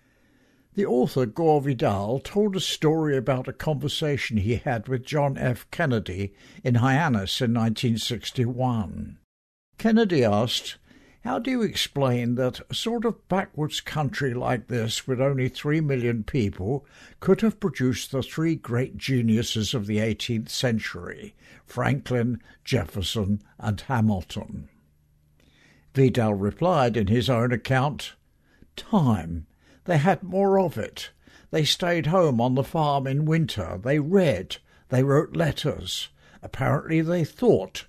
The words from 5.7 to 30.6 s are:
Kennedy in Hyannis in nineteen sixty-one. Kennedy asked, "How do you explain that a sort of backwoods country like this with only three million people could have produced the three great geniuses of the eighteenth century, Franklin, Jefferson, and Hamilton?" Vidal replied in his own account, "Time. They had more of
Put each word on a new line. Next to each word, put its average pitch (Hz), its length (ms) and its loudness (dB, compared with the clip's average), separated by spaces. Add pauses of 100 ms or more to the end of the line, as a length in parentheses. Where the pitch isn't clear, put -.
Kennedy 101 640 -2 (300)
in 123 120 2
Hyannis 127 640 2
in 120 100 2
nineteen 113 460 0
sixty-one. 117 1200 -4 (600)
Kennedy 214 460 4
asked, 107 540 0 (460)
"How 254 160 -4
do 240 100 -6
you 254 140 0
explain 123 720 0
that 127 240 -2 (100)
a - 60 -6
sort 226 300 -4
of - 240 -4
backwoods 151 500 -4
country 135 540 -4
like 123 340 -2
this 113 400 -4
with 127 140 0
only 135 260 2
three 151 320 -2
million 120 440 0
people 107 600 -2 (360)
could 185 180 4
have 220 200 0
produced 131 520 -2
the 135 100 -2
three 160 340 -2
great 120 420 -4
geniuses 113 760 2
of 104 140 -2
the 107 120 0
eighteenth 113 500 -2
century, 101 840 -4 (300)
Franklin, 120 760 -2 (240)
Jefferson, 101 760 -2 (160)
and 104 220 -4
Hamilton?" 107 880 -2 (1300)
Vidal 120 400 4
replied 120 640 0
in 104 100 0
his 117 220 2
own 123 240 2
account, 127 600 -2 (640)
"Time. 90 720 0 (380)
They 175 140 2
had 175 240 2
more 190 360 2
of 170 200 0